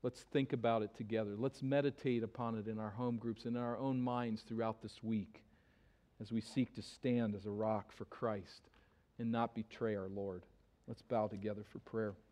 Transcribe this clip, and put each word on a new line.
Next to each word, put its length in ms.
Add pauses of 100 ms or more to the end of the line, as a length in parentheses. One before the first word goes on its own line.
Let's 200 (100)
think 200
about 300
it 120
together. 440
Let's 240
meditate 640
upon 340
it 100
in 100
our 120
home 260
groups 300
and 100
in 60
our 160
own 240
minds 400
throughout 400
this 200
week 400 (760)
as 100
we 120
seek 320
to 80
stand 520
as 120
a 40
rock 400
for 160
Christ 600 (500)
and 140
not 220
betray 400
our 140
Lord. 340 (440)
Let's 140
bow 280
together 440
for 60
prayer. 340 (200)